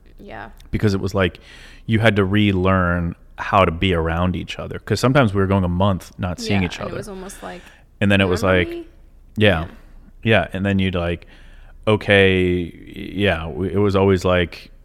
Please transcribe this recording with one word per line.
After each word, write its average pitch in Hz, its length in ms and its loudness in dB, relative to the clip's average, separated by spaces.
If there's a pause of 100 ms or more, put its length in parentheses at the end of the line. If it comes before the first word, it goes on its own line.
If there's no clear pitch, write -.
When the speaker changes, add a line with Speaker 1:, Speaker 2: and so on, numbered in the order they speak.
(200)
Speaker 1:
Yeah. 110 320 -18 (180)
Speaker 2:
Because - 240 0
it 98 80 -2
was, 98 140 -4
like, 92 240 0 (480)
you 110 120 2
had 110 180 4
to 101 80 2
relearn 92 880 0 (240)
how 95 260 2
to 85 60 2
be 92 240 0
around 82 400 0
each 82 240 -10
other. 82 180 -10
'Cause - 220 -4
sometimes 123 340 2
we 101 80 2
were 95 60 0
going 98 160 2
a 87 60 0
month 92 500 -2
not 90 200 -8
seeing 101 220 -2
Speaker 1:
Yeah, 87 60 0
Speaker 2:
each - 100 -12
Speaker 1:
and - 80 -10
Speaker 2:
other. - 80 -10
Speaker 1:
it - 40 -8
was 202 120 -12
almost 190 320 -16
like, 180 200 -14 (380)
Speaker 2:
And 101 120 2
then 98 100 4
it 98 60 2
was 90 160 0
Speaker 1:
"Remember 92 160 4
Speaker 2:
like, 87 100 0
Speaker 1:
me?" 339 180 -12 (500)
Speaker 2:
yeah. 95 240 2
Speaker 1:
Yeah. 87 60 -8 (560)
Speaker 2:
Yeah, 104 300 2
and 95 100 -4
then 98 140 0
you'd, 95 160 0
like, 85 320 -4 (600)
okay, 95 1300 2
yeah, 92 300 0
w-, 82 260 -6
it 92 80 -4
was 101 160 2
always, 95 280 4
like, 90 460 -2 (160)